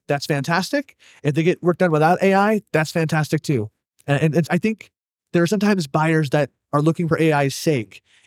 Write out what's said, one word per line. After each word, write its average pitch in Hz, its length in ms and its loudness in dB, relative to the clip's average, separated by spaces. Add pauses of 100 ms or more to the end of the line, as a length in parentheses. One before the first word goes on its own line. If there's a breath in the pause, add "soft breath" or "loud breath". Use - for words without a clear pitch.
that's 143 200 -4
fantastic. 170 720 -4 (260 soft breath)
If 147 120 0
they 160 80 0
get 165 200 0
work 165 160 0
done 180 120 2
without 156 320 2
A 196 120 4
I, 208 280 2 (100)
that's 156 180 0
fantastic 156 520 -2
too. 113 280 -4 (360)
And, 143 160 0
and 156 120 0
it's, 160 160 2
I 175 80 0
think - 320 -4 (420)
there 170 100 2
are 175 40 2
sometimes 196 400 0
buyers 156 440 0
that 147 200 0 (220)
are 147 100 0
looking 165 260 0
for 160 100 0
A 160 140 2
I's 143 220 0
sake 117 480 -4 (240 soft breath)